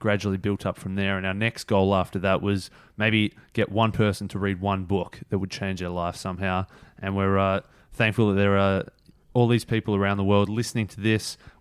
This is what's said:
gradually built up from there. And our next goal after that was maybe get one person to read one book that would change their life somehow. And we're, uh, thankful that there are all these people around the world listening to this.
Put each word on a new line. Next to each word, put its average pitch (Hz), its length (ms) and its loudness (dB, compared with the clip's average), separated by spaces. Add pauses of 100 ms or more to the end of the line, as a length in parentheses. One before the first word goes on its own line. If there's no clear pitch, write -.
gradually 104 360 0
built 98 300 -2
up 92 100 -4
from 92 200 -8
there. 98 200 0
And 92 100 -4
our 95 80 -2
next 110 300 -4
goal 98 300 4
after 92 260 0
that 95 220 2
was 101 260 -2 (280)
maybe 107 360 2 (200)
get - 200 0
one 110 200 4
person 104 360 0
to 101 100 -8
read 98 220 -4
one 98 240 -2
book 87 360 -4 (100)
that 101 80 -2
would 92 120 -4
change 95 300 -6
their 90 80 -6
life 87 280 -4
somehow. 92 500 -4 (340)
And 98 160 -4
we're, 98 220 2
uh, 98 220 2 (320)
thankful 110 360 2
that 98 60 2
there 98 240 4
are 98 260 2 (500)
all 120 140 4
these 120 160 2
people 110 300 -2
around 98 220 2
the 98 80 0
world 101 240 4
listening 110 400 -4
to - 120 -16
this. 110 360 -2 (240)